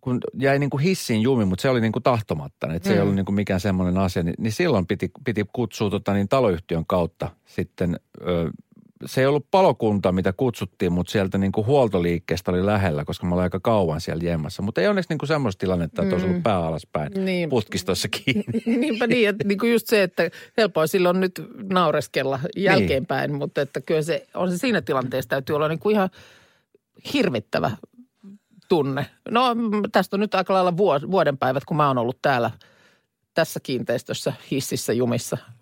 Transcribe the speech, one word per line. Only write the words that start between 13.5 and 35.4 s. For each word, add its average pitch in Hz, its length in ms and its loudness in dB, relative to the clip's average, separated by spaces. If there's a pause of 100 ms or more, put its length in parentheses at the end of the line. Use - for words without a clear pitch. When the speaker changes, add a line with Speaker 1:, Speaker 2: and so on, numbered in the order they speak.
Speaker 1:
kauan 90 400 2
siellä 82 240 -6
jemmassa. 82 380 -4
Mut 104 160 -4
ei 180 100 2
onneksi 196 220 -2
niinku 147 160 -4
semmoista 139 340 -2
tilannetta, 90 420 -2
että 95 120 0
olisi 90 120 0
ollut 92 120 0
Speaker 2:
Mm. - 40 -4
Speaker 1:
pää 104 240 2
alaspäin - 580 -6
Speaker 2:
Niin. 180 240 -2
Speaker 1:
putkistossa 101 600 -2
kiinni. 135 360 -2 (220)
Speaker 2:
<laughs> 233 140 2
Niinpä 247 260 0
niin, 233 220 4
että 208 200 -2
niinku 202 180 0
just 233 200 2
se, 208 160 4
että 180 280 0 (260)
helpoa 175 300 2
silloin 180 340 4
nyt 180 220 -2 (300)
naureskella 151 680 0 (140)
Speaker 1:
Niin. 185 100 -4
Speaker 2:
jälkeenpäin, 143 680 2
mutta 147 260 -4
että 143 200 -4
kyllä 156 220 0
se, 147 320 -4
on 180 160 -2
se 180 80 -4
siinä 220 240 0
tilanteessa 131 460 -2
täytyy 139 280 -2
olla 151 120 0
niinku 160 220 -2
ihan 202 200 2 (1000)
hirvittävä 175 580 0 (1000)
tunne. 135 380 0 (240)
No, 240 240 2
m-, 214 280 -2 (100)
tästä 196 240 0
on 196 40 0
nyt 208 140 -2
aika 190 200 0
lailla 180 220 2
vuos-, 160 340 2
vuoden 151 280 2
päivät, 131 260 0
kun 165 120 -4
mä 147 120 4
oon 131 100 2
ollut 120 240 -2
täällä 120 280 2 (840)
tässä 165 280 -2
kiinteistössä 123 720 -4 (180)
hississä - 420 -4
jumissa. 120 460 -2 (240)